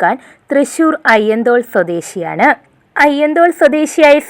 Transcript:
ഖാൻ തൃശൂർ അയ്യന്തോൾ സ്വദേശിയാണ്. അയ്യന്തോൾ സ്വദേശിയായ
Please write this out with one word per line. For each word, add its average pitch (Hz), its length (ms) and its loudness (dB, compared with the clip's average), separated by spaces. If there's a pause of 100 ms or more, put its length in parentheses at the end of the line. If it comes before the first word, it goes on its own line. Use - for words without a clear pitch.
ഖാൻ 190 160 0 (340)
തൃശൂർ 311 460 -2 (160)
അയ്യന്തോൾ 226 480 0 (120)
സ്വദേശിയാണ്. 170 760 -4 (480)
അയ്യന്തോൾ 302 520 0 (100)
സ്വദേശിയായ 302 580 2 (140)